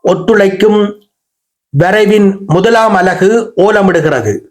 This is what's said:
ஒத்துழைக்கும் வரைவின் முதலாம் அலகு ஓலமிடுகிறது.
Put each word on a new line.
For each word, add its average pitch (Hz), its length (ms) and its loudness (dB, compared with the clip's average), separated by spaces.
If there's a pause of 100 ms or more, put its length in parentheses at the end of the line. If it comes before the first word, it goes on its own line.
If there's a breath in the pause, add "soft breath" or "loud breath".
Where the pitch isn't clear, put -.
ஒத்துழைக்கும் 208 760 0 (920)
வரைவின் 202 560 2 (180)
முதலாம் 220 540 0
அலகு 185 280 0 (360)
ஓலமிடுகிறது. 160 680 0 (160)